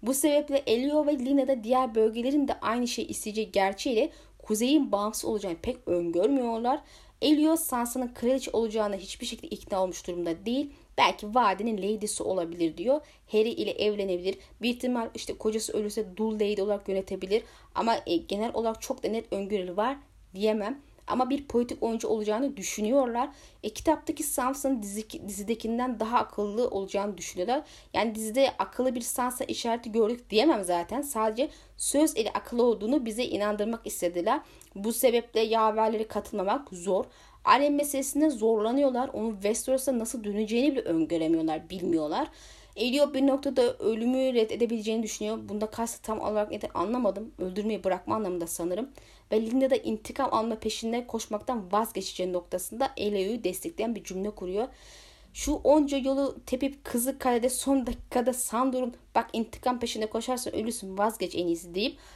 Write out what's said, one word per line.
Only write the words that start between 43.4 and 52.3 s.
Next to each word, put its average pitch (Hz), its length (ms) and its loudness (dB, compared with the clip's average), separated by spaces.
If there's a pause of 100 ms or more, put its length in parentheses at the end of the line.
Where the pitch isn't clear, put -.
ölümü 247 560 0
reddedebileceğini 220 720 0
düşünüyor. 214 340 -4 (120)
Bunda 208 160 -4
kastı 226 360 -6
tam 220 180 -4
olarak 208 320 0
nedir 208 220 -6
anlamadım. 214 680 -2
Öldürmeyi 196 440 -4
bırakma 185 320 -2
anlamında 180 320 -2
sanırım. 180 420 -4 (420)
Ve 220 100 4
Linda 262 280 2
da 262 60 4
intikam - 580 -2
alma 226 220 0
peşinde 226 520 -4
koşmaktan 214 640 -6
vazgeçeceği 190 640 -2